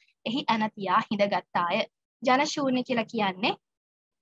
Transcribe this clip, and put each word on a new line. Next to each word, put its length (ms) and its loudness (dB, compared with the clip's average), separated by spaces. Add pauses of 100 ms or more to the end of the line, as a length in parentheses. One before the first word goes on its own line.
(260)
එහි 200 -4
ඇන 220 2
තියා 360 0
හිඳගත්තාය. 760 0 (440)
ජනශූන්‍ය 600 2
කියලා 220 -2
කියන්නේ 480 -2 (680)